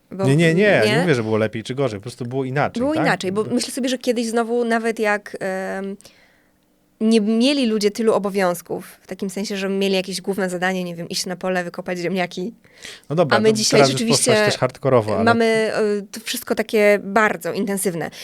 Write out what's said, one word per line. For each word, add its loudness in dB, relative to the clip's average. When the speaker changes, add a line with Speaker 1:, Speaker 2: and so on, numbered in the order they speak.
Speaker 1:
bo -6
Speaker 2:
Nie, 4
nie, 4
nie, 4
Speaker 1:
nie? 2
Speaker 2:
nie 2
mówię, 2
że 0
było 0
lepiej -2
czy -8
gorzej, -2
po -14
prostu -10
było -4
inaczej, -2
Speaker 1:
Było 0
Speaker 2:
tak? 0
Speaker 1:
inaczej, -2
bo -2
myślę -4
sobie, -2
że -2
kiedyś -2
znowu -2
nawet -2
jak, -2
em, -6
nie 4
mieli 2
ludzie 2
tylu 2
obowiązków, -2
w -20
takim -8
sensie, -6
że -4
mieli 0
jakieś -4
główne -2
zadanie, -2
nie -8
wiem, -10
iść -6
na -6
pole, -2
wykopać -8
ziemniaki. -4
Speaker 2:
No -2
dobra, 2
Speaker 1:
A 4
my 4
Speaker 2:
to 4
Speaker 1:
dzisiaj 2
Speaker 2:
teraz 8
już -2
Speaker 1:
rzeczywiście 2
Speaker 2:
poszłaś 4
też -4
hardkorowo, 2
ale 0
Speaker 1:
mamy, 4
e, 0
to -12
wszystko -6
takie 4
bardzo 0
intensywne. -2